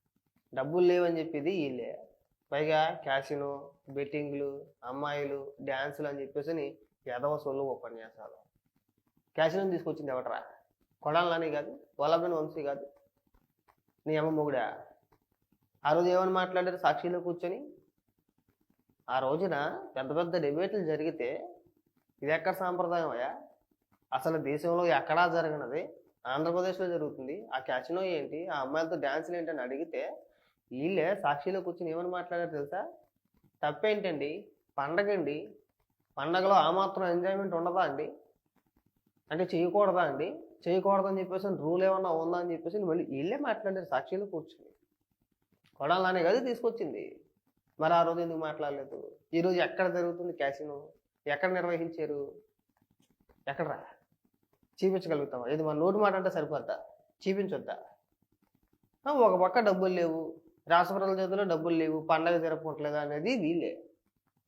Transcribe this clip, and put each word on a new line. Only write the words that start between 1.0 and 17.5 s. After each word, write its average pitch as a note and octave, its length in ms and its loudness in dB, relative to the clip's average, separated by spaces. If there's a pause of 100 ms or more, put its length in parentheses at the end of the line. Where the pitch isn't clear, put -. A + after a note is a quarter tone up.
చెప్పేది D#3 300 -2
వీళ్ళే, C3+ 580 -2 (440)
పైగా D#3 420 2
క్యాసినో, C#3+ 800 -4 (180)
బెట్టింగ్లు, C#3+ 760 -4 (180)
అమ్మాయిలు, C#3+ 760 -4
డ్యాన్సులు C#3+ 460 -4
అని C#3+ 140 -6
చెప్పేసి C#3 280 -6
అని D#3+ 280 -4 (300)
ఎదవ C3+ 300 -2
సొల్లు C#3 260 -4
ఉపన్యాసాలు. A2+ 720 -10 (1000)
క్యాసినోని F3 360 2
తీసుకొచ్చింది D3+ 400 -4
ఎవట్రా? B2 320 -4 (580)
కొడాలి E3+ 280 4
నాని E3 220 0
కాదు, D3 280 -6 (200)
వల్లభనేని E3+ 360 2
వంశీ D#3 280 -4
కాదు, C#3 240 -6 (1200)
నీ D#3 80 2
అమ్మ D#3 140 2
మొగుడా? C#3 540 0 (1000)
ఆ D3 80 4
రోజు F3 140 4
ఏమని F3+ 240 4
మాట్లాడారు F#3 460 2
సాక్షిలో F3 420 2
కూర్చొని? F3 500 -4 (1400)